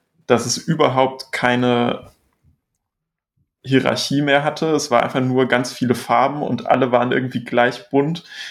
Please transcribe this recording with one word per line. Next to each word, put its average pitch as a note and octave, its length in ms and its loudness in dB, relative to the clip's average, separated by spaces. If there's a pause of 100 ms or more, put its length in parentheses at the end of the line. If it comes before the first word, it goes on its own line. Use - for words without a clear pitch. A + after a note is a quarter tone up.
(260)
dass A#2 200 2
es A#2 120 -4
überhaupt C3 760 0
keine B2 760 0 (1500)
Hierarchie C3 580 0
mehr C#3+ 220 2
hatte. D3+ 300 -2
Es D3 160 -2
war A#2+ 120 4
einfach C3+ 180 -2
nur B2+ 280 2
ganz B2 240 -2
viele A#2+ 240 0
Farben C#3 460 0
und - 240 -6
alle B2+ 260 2
waren B2 200 2
irgendwie B2 320 -4
gleich B2 460 -2
bunt. D3 320 0 (280)